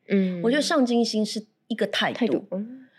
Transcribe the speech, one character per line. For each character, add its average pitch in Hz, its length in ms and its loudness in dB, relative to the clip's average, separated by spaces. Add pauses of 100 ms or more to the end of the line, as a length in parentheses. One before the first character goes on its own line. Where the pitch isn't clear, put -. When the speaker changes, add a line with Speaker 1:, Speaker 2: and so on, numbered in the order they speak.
Speaker 1:
嗯。 185 340 0
Speaker 2:
我 - 80 2
觉 277 60 2
得 294 60 2
上 294 220 2
进 240 180 2
心 220 220 0
是 214 220 -6 (220)
一 233 60 -4
个 214 120 0
态 190 260 -2
度。 - 60 -8
Speaker 1:
态 240 80 2
度， - 240 0
嗯。 220 260 -6 (220)